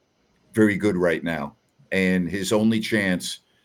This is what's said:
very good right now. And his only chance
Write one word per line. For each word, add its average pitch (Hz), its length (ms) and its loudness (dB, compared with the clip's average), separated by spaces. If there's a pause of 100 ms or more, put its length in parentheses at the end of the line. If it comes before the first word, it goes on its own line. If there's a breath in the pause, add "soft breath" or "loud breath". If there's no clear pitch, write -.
(520)
very 107 240 4
good 98 200 0
right 87 280 0
now. 76 320 -6 (340)
And 92 380 0
his 95 240 -4
only 110 280 2
chance 98 600 -2 (240)